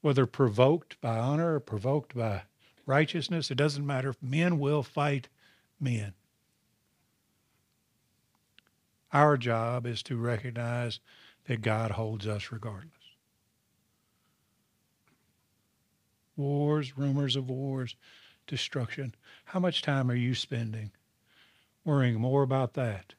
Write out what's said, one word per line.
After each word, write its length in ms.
Whether 240
provoked 720
by 180
honor 360
or 60
provoked 540
by 280
righteousness, 640
it 60
doesn't 300
matter. 340
Men 380
will 240
fight 460
men. 320
Our 260
job 480
is 180
to 140
recognize 840
that 160
God 300
holds 340
us 260
regardless. 400
Wars, 640
rumors 360
of 140
wars, 480
destruction. 680
How 120
much 220
time 300
are 40
you 200
spending 580
worrying 340
more 220
about 320
that 440